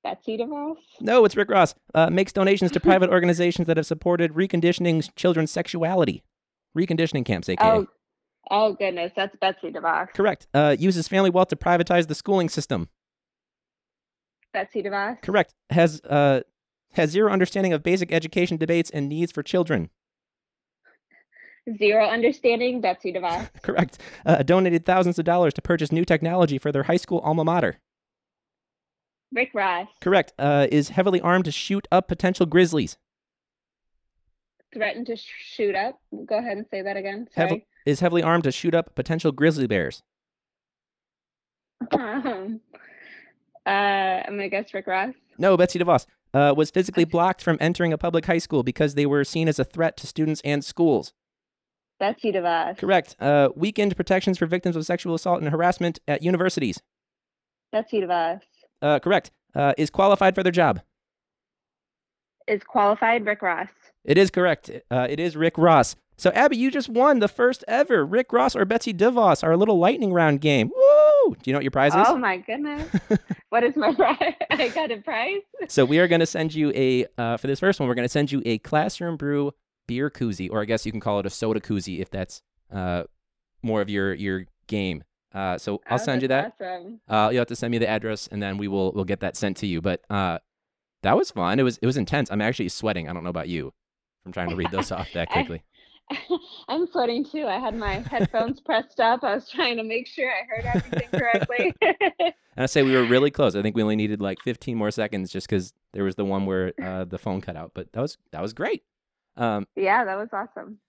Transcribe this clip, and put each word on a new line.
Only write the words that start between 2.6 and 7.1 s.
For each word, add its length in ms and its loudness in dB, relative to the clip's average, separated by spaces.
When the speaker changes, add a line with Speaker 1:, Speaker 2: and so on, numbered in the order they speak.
Speaker 2:
to 100 -2
private 300 4
Speaker 1:
<laughs> 0 -
Speaker 2:
organizations 560 2
that 100 2
have 100 -2
supported 480 0
reconditioning 800 0
children's 340 2
sexuality. 720 -2
Reconditioning 480 0